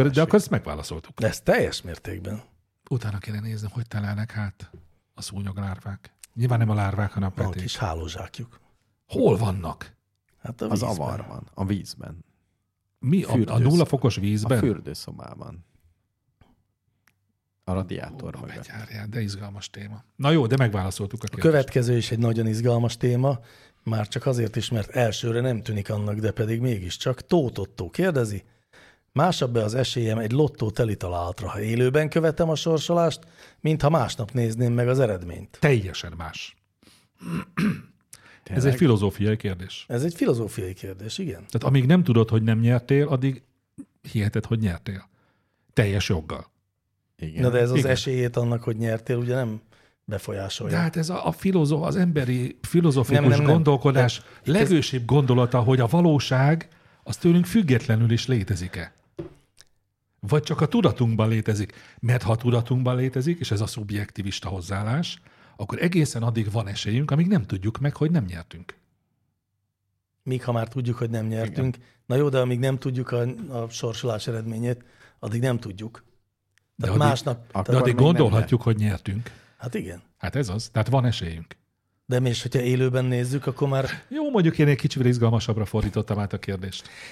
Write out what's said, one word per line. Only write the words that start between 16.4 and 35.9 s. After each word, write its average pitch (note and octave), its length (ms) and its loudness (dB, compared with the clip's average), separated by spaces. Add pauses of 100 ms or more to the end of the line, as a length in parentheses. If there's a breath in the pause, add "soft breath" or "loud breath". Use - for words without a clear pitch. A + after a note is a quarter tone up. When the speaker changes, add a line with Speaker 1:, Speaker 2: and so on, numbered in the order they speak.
Speaker 2:
A F#2 80 -6
radiátor F#2 640 -8
Speaker 1:
Ó, - 40 -16
Speaker 2:
mögött. - 160 -14
Speaker 1:
betyárjál, G#2+ 500 -14
de A2 140 -8
izgalmas G2+ 500 -10
téma. G#2 340 -16 (120)
Na C#3 140 2
jó, D3+ 160 6
de B2 100 4
megválaszoltuk G2+ 680 0
a G#2 40 -8
Speaker 3:
A - 20 -8
Speaker 1:
kérdést. - 240 2
Speaker 3:
következő B2 440 2
is A2 140 -2
egy A2+ 80 -2
nagyon A2+ 280 2
izgalmas A#2 500 0
téma, B2 440 0 (420 loud breath)
már A2 260 -2
csak - 180 -8
azért A#2+ 300 0
is, A2 140 -4
mert G#2+ 200 -2
elsőre A#2 500 0
nem A#2+ 220 -2
tűnik G#2 280 -4
annak, G#2 280 -4
de G#2+ 140 0
pedig A2+ 280 -2
mégiscsak. A#2+ 640 -4
Tóth C#3+ 340 0
Ottó F#2 300 -8
kérdezi, B2+ 540 -2 (680 soft breath)
másabb-e C3+ 520 0
az G#2+ 100 -2
esélyem A#2 440 0
egy A2+ 140 -2
lottó C3 380 0
teli G#2+ 260 0
találatra, F2 520 -6
ha G2+ 120 -8
élőben B2+ 480 2
követem D#3+ 400 0
a D#3+ 60 0
sorsolást, E3 640 0 (400 loud breath)
mint D3+ 220 0
ha C#3+ 80 4
másnap B2 420 0
nézném A#2+ 400 0
meg A#2+ 160 2
az C3 120 2
eredményt? F#2 600 -4
Speaker 1:
Teljesen F#2+ 560 0